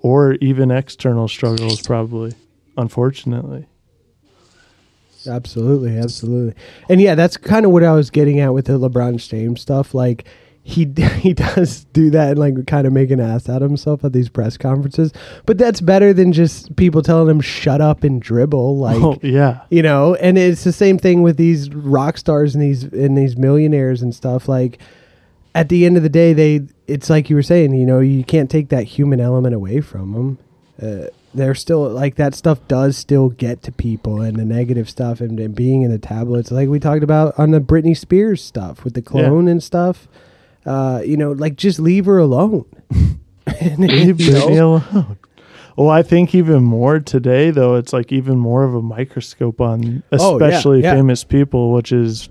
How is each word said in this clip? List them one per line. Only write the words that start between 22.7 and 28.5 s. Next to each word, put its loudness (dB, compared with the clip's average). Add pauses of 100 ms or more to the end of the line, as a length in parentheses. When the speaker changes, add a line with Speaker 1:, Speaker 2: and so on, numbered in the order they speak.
Speaker 2:
and -2
these 0
millionaires 0
and -4
stuff. -6
Like, -2 (800)
at -2
the 4
end 4
of 2
the 0
day, 4
they, 2 (260)
it's -4
like 2
you 2
were 2
saying, 2
you 2
know, 2
you 2
can't -2